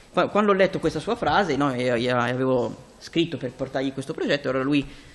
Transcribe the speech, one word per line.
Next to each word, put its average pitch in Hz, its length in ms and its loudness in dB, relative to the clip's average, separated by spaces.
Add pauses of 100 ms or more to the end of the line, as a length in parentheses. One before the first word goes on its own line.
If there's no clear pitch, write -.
(100)
Qua-, 170 180 0
quando 208 240 4
ho - 20 6
letto 185 240 2
questa 156 220 -2
sua 202 140 -4
frase, 165 400 2
no, 139 180 2
e, 123 120 -2
e 123 260 2
avevo 123 640 0 (240)
scritto 165 380 -2
per 123 160 -8
portargli 135 400 -4
questo 135 220 -8
progetto, 147 340 -2
allora 131 160 0
lui 143 200 2 (300)